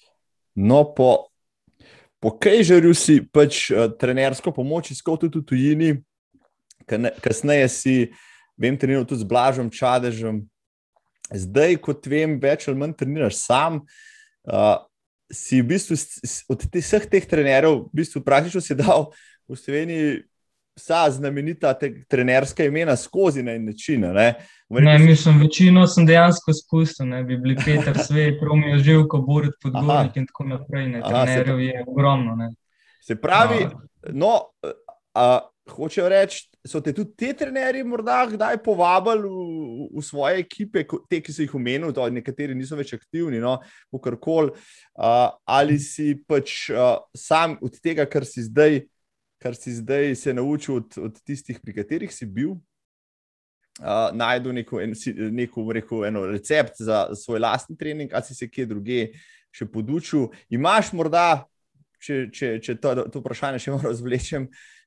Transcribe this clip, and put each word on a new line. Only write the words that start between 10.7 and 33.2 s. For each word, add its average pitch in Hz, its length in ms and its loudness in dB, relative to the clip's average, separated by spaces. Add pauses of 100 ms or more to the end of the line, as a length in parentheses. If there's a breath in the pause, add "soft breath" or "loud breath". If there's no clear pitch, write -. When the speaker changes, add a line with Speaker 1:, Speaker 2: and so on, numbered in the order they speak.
Speaker 1:
Zdaj, 127 500 0
kot 143 280 -8
vem, 151 340 -2
več 139 280 0
ali 131 80 -2
manj 151 220 -6
treniraš 135 400 -2
sam. 147 420 0 (680 soft breath)
Eh, 104 300 2 (540)
si - 320 -2
v 123 60 0
bistvu 170 280 -2
s, - 240 -10
s, - 280 -12
od 135 120 -4
te-, 175 220 -4
vseh 208 240 0
teh 190 180 2
trenerjev, 151 600 2
v 151 160 -6
bistvu - 180 -8
praktično 160 400 0
si 151 140 -4
dal 147 380 2 (360 soft breath)
v 131 60 -14
Sloveniji 156 540 -4 (720)
vsa 165 300 0
znamenita 143 640 -4
te-, 139 320 -6
trenerska 131 600 2
imena 147 320 0
skozi 160 460 0
na 117 120 -6
en 113 100 -6
način, 107 400 -2
a 87 80 -2
ne? 104 140 4 (440 loud breath)
Bom 117 80 -2
rekel, 151 140 8
Speaker 2:
Ne, 151 60 10
Speaker 1:
si 160 60 10
Speaker 2:
mislim, 160 340 8
večino 180 480 8
sem 170 200 6
dejansko 170 460 6
spustil, 156 540 -2
ne, 127 160 -6
bi 127 140 -4
bili 131 200 0
Peter 147 440 0
Speaker 1:
<laughs> - 60 -2
Speaker 2:
Svet, 151 360 0
Romijo 147 360 2
Živko, 151 400 6
Borut 143 400 0
Podgornik 139 320 -2 (200)
Speaker 1:
Aha. - 80 -8
Speaker 2:
in 131 80 -2
tako - 180 -10
naprej, 135 440 -8
ne, 120 100 -6
Speaker 1:
Aha, 120 280 0
se 127 80 0
Speaker 2:
trenerjev 127 220 0
Speaker 1:
pra-, 127 120 -2
Speaker 2:
je 123 180 -8
ogromno, 131 480 0
ne. 117 160 -6 (480)
Speaker 1:
se - 180 -8
pravi, 220 480 2